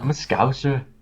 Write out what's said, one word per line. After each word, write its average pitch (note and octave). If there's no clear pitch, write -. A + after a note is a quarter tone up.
I'm C3+
a -
Scouser. C3